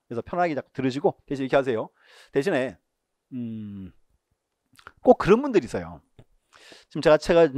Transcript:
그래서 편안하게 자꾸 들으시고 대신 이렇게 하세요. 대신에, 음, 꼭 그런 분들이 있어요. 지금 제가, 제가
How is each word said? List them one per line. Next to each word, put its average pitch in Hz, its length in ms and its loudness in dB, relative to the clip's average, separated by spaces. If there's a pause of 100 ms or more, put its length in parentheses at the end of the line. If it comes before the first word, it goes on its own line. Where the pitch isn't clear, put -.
그래서 117 160 -8
편안하게 175 340 -2
자꾸 - 160 -10
들으시고 131 540 -4
대신 135 180 -6
이렇게 135 120 0
하세요. 127 320 0 (440)
대신에, 135 460 -2 (540)
음, 107 600 -12 (1120)
꼭 - 160 6
그런 226 240 4
분들이 214 220 0
있어요. 85 360 -10 (880)
지금 151 140 -10
제가, 156 140 6
제가 165 420 4